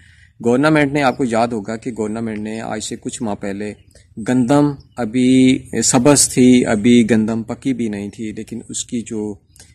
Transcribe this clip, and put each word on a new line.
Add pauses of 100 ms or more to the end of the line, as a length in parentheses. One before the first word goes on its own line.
(400)
गवर्नमेंट
ने,
आपको
याद
होगा
कि
गवर्नमेंट
ने
आज
से
कुछ
माह
पहले (460)
गंदम (220)
अभी (140)
सब्ज़
थी,
अभी
गंदम
पकी
भी
नहीं
थी,
लेकिन
उसकी
जो (420)